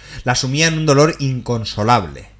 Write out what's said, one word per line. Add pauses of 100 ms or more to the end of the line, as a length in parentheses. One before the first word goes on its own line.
(220)
La
sumía
en
un
dolor
inconsolable. (120)